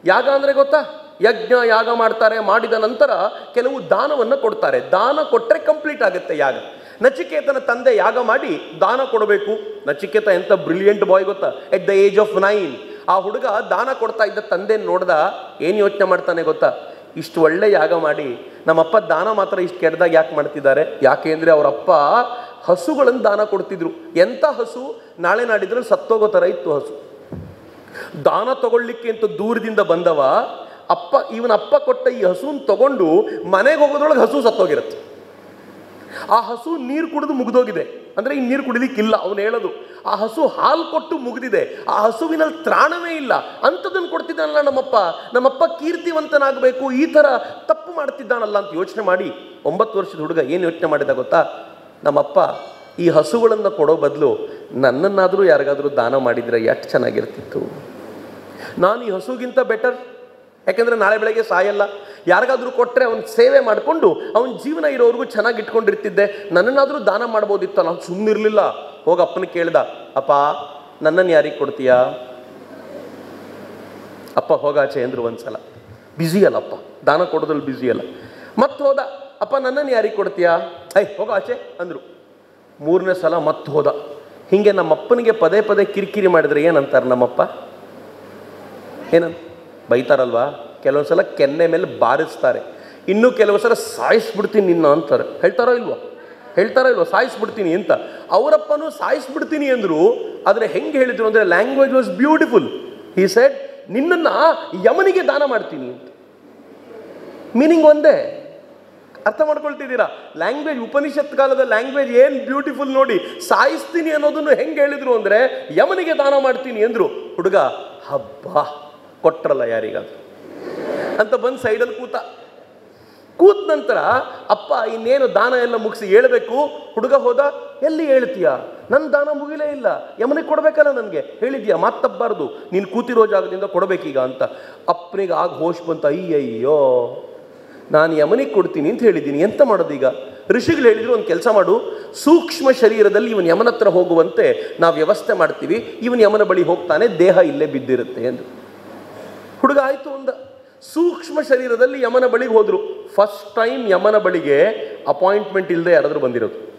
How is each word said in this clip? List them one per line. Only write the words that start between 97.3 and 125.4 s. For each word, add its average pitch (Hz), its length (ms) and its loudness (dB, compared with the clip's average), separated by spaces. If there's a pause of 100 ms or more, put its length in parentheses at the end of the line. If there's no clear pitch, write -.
ಅಂತ. 185 180 -2 (380)
ಅವರಪ್ಪನೂ 302 600 0
"ಸಾಯಿಸ್ಬಿಡ್ತೀನಿ" 285 760 -4
ಅಂದ್ರು. 208 480 2 (320)
ಆದ್ರೆ 220 200 2
ಹೆಂಗೆ 294 320 -4
ಹೇಳಿದ್ರು 233 280 0
ಅಂದ್ರೆ, 214 180 4
"Language 254 560 4
was 196 220 -2
beautiful." 302 400 4 (540)
He 185 100 4
said, 240 240 6 (400)
"ನಿನ್ನನ್ನ 311 360 0 (580)
ಯಮನಿಗೆ 370 420 4
ದಾನ 277 200 2
ಮಾಡ್ತೀನಿ" 190 400 -4
ಅಂತ. 127 160 -14 (1500)
Meaning 311 280 6
ಒಂದೇ. 302 560 6 (840)
ಅರ್ಥ 208 200 -2
ಮಾಡ್ಕೊಳ್ತಿದ್ದೀರಾ? 285 640 -4 (280)
Language, 262 440 -4
ಉಪನಿಷತ್ 285 560 -4
ಕಾಲದ 269 240 2
language 254 500 0
ಏನ್ 254 360 4
beautiful 269 440 -4
ನೋಡಿ. 262 580 0
"ಸಾಯಿಸ್ತೀನಿ" 302 600 0
ಅನ್ನೋದನ್ನು 302 400 0
ಹೆಂಗ್ 285 280 2
ಹೇಳಿದ್ರು 285 360 0
ಅಂದ್ರೆ, 220 580 2
"ಯಮನಿಗೆ 330 460 2
ದಾನ 277 220 2
ಮಾಡ್ತೀನಿ" 254 440 0
ಅಂದ್ರು. 226 220 0
ಹುಡುಗ, 185 500 -4 (500)
"ಹಬ್ಬ, - 520 -6 (640)
ಕೊಟ್ರಲ್ಲ 160 380 0
ಯಾರಿಗಾದ್ರು" 110 640 -6 (960)
ಅಂತ 220 140 2
ಬಂದ್ 247 240 -2
ಸೈಡಲ್ಲಿ 233 360 -2
ಕೂತ. 240 220 -12 (1200)
ಕೂತ 392 200 6 (140)
ನಂತರ 285 280 0 (520)
ಅಪ್ಪ 220 440 0
ಇನ್ನೇನು 233 400 0
ದಾನ 226 180 2 (100)